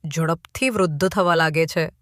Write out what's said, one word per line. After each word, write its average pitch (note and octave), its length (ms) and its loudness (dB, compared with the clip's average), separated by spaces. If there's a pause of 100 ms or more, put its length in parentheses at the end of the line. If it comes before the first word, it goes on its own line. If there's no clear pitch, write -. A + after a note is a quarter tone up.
(160)
ઝડપથી E3 540 -2
વૃદ્ધ F#3 380 0
થવા F3+ 260 2
લાગે D#3+ 320 2
છે? D#3+ 240 -4 (120)